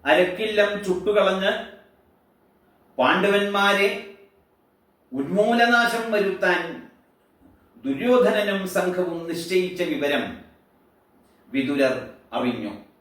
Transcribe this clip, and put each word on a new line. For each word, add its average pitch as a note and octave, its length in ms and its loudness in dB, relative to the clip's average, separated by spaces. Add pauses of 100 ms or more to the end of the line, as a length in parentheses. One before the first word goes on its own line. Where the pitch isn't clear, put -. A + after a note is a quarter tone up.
(100)
അരക്കില്ലം G3+ 600 2 (140)
ചുട്ടുകളഞ്ഞ് F#3+ 640 0 (1500)
പാണ്ഡവന്മാരെ G3 880 2 (1300)
ഉന്മൂലനാശം A#3 960 2
വരുത്താൻ F#3 500 0 (1200)
ദുര്യോധനനും G3+ 760 2 (160)
സംഘവും F3+ 420 -2 (120)
നിശ്ചയിച്ച F3 500 -2 (120)
വിവരം C#3+ 320 -2 (1300)
വിതുരർ C3+ 400 0 (440)
അറിഞ്ഞു. A#2+ 340 -4 (280)